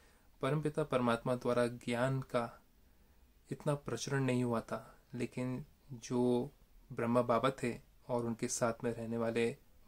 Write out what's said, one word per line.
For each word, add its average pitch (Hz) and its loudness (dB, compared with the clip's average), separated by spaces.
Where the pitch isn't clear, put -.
परमपिता 151 0
परमात्मा 123 2
द्वारा 120 2
ज्ञान 123 0
का 120 -4
इतना 143 -2
प्रचलन 127 -2
नहीं 127 2
हुआ 117 0
था, - -10
लेकिन 127 -4
जो 123 0
ब्रह्मा 120 2
बाबा 120 2
थे 120 -2
और 120 0
उनके 117 -2
साथ 117 0
में 120 0
रहने 113 -6
वाले 117 0